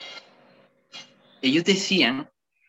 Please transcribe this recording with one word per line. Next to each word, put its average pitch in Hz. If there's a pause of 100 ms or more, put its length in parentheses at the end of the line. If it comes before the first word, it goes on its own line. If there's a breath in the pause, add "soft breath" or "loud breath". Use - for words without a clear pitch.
(1400)
ellos 170
decían 151 (380)